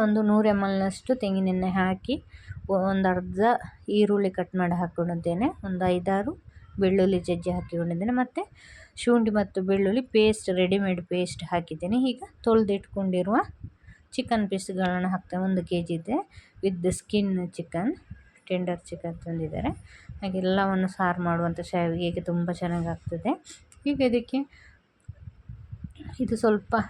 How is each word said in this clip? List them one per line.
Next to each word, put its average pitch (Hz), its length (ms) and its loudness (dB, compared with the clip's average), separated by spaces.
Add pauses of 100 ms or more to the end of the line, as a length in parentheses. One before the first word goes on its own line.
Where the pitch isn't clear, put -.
ಒಂದು 214 200 4
ನೂರು 214 260 6
ಎಮ್ 202 140 4
ಎಲ್ನಷ್ಟು 196 520 0
ತೆಂಗಿನೆಣ್ಣೆ 190 560 2
ಹಾಕಿ 190 540 0 (460)
ಒಂದು 190 380 2
ಅರ್ಧ 180 320 0 (480)
ಈರುಳ್ಳಿ 202 420 4
ಕಟ್ 185 240 -4
ಮಾಡಿ 175 260 2
ಹಾಕ್ಕೊಂಡಿದ್ದೇನೆ. 170 680 -2 (160)
ಒಂದು 185 200 -2
ಐದಾರು 196 600 0 (340)
ಬೆಳ್ಳುಳ್ಳಿ 190 420 4
ಜಜ್ಜಿ 175 300 -2
ಹಾಕಿಕೊಂಡಿದ್ದೇನೆ. 170 600 -2
ಮತ್ತು 254 400 -2 (440)
ಶುಂಠಿ 240 340 4
ಮತ್ತು 202 320 0
ಬೆಳ್ಳುಳ್ಳಿ 196 380 2
ಪೇಸ್ಟ್, 214 480 2
ರೆಡಿಮೇಡ್ 185 580 2
ಪೇಸ್ಟ್ 180 380 -4
ಹಾಕಿದ್ದೇನೆ. 175 520 -2
ಈಗ 254 260 0 (220)
ತೊಳೆದಿಟ್ಕೊಂಡಿರುವ 196 920 2 (760)
ಚಿಕನ್ 220 380 0
ಪೀಸ್‌ಗಳನ್ನ 185 560 -2
ಹಾಕ್ತೇನೆ. 185 360 -4
ಒಂದು 185 220 0
ಕೆ 175 180 -2
ಜಿ 170 120 -4
ಇದೆ, 226 360 -4 (320)
with 190 140 -2
the 175 160 0
skin 190 580 -2
chicken, 185 500 -6 (480)
ಟೆಂಡರ್ 175 320 -2
ಚಿಕನ್ 170 380 -10
ತಂದಿದ್ದಾರೆ. 165 500 -6 (420)
ಹಾಗೆ 190 280 -6
ಎಲ್ಲವನ್ನು 190 500 2
ಸಾರು 180 340 0
ಮಾಡುವಂಥ 170 380 0
ಶಾವಿಗೆಗೆ 175 600 -2
ತುಂಬ 175 320 -2
ಚೆನ್ನಾಗಾಗ್ತದೆ. 170 920 -4 (420)
ಈಗ 277 140 0
ಇದಕ್ಕೆ 247 380 0 (1800)
ಇದು 233 160 -2
ಸ್ವಲ್ಪ 220 400 2 (140)